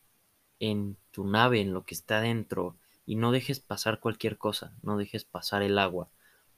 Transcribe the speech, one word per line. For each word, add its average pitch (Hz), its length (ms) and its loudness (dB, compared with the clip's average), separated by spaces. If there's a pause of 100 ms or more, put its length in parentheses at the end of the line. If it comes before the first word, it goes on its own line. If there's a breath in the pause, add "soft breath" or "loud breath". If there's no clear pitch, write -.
(600)
en 104 380 -2 (140)
tu 98 140 -6
nave, 110 360 6
en 98 120 0
lo 92 120 -4
que - 100 -12
está 107 240 0
dentro, 113 560 -2 (300 soft breath)
y 107 100 -4
no 113 160 2
dejes 131 280 0
pasar 110 400 -4
cualquier 110 380 -2
cosa, - 360 -4 (100)
no 104 140 -2
dejes 101 280 -4
pasar 101 380 -2
el 101 160 4
agua 90 300 0 (480 soft breath)